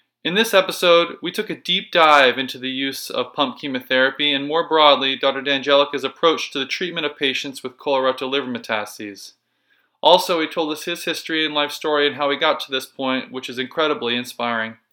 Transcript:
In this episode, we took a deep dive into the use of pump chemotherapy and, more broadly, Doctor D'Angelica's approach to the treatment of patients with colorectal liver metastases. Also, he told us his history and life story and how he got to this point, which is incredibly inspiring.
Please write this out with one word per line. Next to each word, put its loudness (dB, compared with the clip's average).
In -4
this 2
episode, 4
we -6
took -6
a -10
deep -4
dive 6
into -6
the -8
use -6
of -6
pump -2
chemotherapy -2
and, -4
more -2
broadly, 4
Doctor 0
D'Angelica's 2
approach 0
to -6
the -4
treatment -6
of -8
patients -4
with -10
colorectal -2
liver -2
metastases. -8
Also, 6
he -2
told -4
us -10
his -6
history -2
and -4
life 0
story 0
and -4
how 0
he 0
got 0
to -14
this -4
point, -4
which -10
is -8
incredibly -2
inspiring. -4